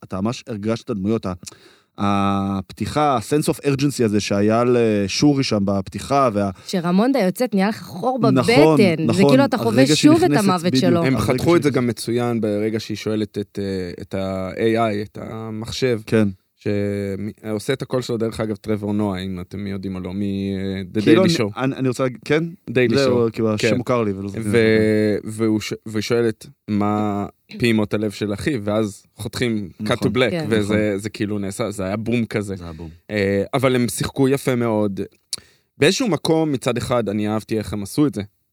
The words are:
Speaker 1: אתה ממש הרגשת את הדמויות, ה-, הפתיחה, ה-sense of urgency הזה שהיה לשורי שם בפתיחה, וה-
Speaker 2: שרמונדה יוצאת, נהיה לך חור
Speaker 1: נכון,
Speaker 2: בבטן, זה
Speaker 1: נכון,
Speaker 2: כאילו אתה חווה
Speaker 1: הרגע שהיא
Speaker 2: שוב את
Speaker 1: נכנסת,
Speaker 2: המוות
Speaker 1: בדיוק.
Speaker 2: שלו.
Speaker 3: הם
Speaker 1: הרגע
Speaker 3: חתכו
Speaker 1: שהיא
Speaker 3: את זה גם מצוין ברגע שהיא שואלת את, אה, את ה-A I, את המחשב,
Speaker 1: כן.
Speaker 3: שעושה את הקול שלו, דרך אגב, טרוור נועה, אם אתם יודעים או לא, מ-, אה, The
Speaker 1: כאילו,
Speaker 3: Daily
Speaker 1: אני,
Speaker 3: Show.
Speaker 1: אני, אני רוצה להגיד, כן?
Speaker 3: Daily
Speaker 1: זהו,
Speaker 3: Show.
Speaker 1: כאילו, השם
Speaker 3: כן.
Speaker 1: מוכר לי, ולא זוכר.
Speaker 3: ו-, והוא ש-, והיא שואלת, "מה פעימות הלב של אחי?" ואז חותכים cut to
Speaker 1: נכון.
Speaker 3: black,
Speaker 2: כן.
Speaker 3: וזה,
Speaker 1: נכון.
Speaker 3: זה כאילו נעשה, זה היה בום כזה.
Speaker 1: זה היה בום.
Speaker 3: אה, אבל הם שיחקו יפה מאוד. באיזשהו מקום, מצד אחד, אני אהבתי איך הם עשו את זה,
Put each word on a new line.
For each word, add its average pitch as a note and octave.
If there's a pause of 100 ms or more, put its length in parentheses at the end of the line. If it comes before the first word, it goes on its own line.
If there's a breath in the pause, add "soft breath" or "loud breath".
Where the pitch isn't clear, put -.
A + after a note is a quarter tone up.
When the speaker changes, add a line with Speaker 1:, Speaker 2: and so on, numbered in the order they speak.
Speaker 1:
אתה F#2+
ממש A2+
הרגשת A2
את -
הדמויות, G#2+
ה-, F#2 (640 loud breath)
הפתיחה, G2+
ה-sense D3+
of -
urgency C#3
הזה G#2
שהיה G#2
לשורי A#2+
שם A2
בפתיחה, G2+
וה- G2+ (180)
Speaker 2:
שרמונדה G3
יוצאת, G3+
נהיה F#3+
לך A3
חור B3 (120)
Speaker 1:
נכון, -
Speaker 2:
בבטן, D#3
זה D#3+
Speaker 1:
נכון, -
Speaker 2:
כאילו C4+
אתה B3+
חווה A3 (120)
Speaker 1:
הרגע G3
שהיא D4
Speaker 2:
שוב E4+
את F4+
Speaker 1:
נכנסת, A3+
Speaker 2:
המוות F3+
Speaker 1:
בדיוק. D3+
Speaker 2:
שלו. F3
Speaker 3:
הם C3
Speaker 1:
הרגע A#2
Speaker 3:
חתכו B2+
Speaker 1:
שהיא E3+
Speaker 3:
את D#3+
זה D3
גם B2+
מצוין A#2
ברגע G#2+
שהיא G#2+
שואלת G#2+
את, G2+
אה, F#2+
את -
ה-A F#2+ (200)
I, G#2+
את G#2+
המחשב, A2+
Speaker 1:
כן. A2 (280)
Speaker 3:
שעושה G2+
את C3
הקול B2+
שלו, B2
דרך A2
אגב, G#2+
טרוור G#2
נועה, G#2
אם F#2
אתם G2
יודעים G2
או F#2
לא, F#2
מ-, G2+
אה, G2+ (720)
The G#2+
Speaker 1:
כאילו, E3+
Speaker 3:
Daily F#3
Speaker 1:
אני, E3
Speaker 3:
Show. A2
Speaker 1:
אני, C3+
אני C3
רוצה B2+
להגיד, B2
כן? D#3 (260)
Speaker 3:
Daily B2
Speaker 1:
זהו, B2
Speaker 3:
Show. A2
Speaker 1:
כאילו, A2
השם G#2+
Speaker 3:
כן. A2
Speaker 1:
מוכר B2
לי, G#2
ולא G2
זוכר. A2
Speaker 3:
ו-, G#2+ (640)
והוא G#2+
ש-, - (120)
והיא A2
שואלת, A#2 (200)
"מה G#2 (340)
פעימות A2
הלב G#2+
של G#2
אחי?" C#3+
ואז G#2 (120)
חותכים A2 (140)
cut -
to G#2+
Speaker 1:
נכון. A#2+
Speaker 3:
black, B2
Speaker 2:
כן. E3
Speaker 3:
וזה, A2 (300)
Speaker 1:
נכון. G2
Speaker 3:
זה G#2
כאילו G#2
נעשה, G2
זה G2+
היה F#2+
בום A2+
כזה. G2+
Speaker 1:
זה F2
היה E2+
בום. D#2+ (220)
Speaker 3:
אה, G2+ (100)
אבל C3
הם B2
שיחקו -
יפה C3+
מאוד. G#2+ (800 soft breath)
באיזשהו F#3+
מקום, D#3+
מצד B2
אחד, A#2
אני G#2
אהבתי A2
איך G#2
הם G#2
עשו C#3+
את A2+
זה, G#2 (320)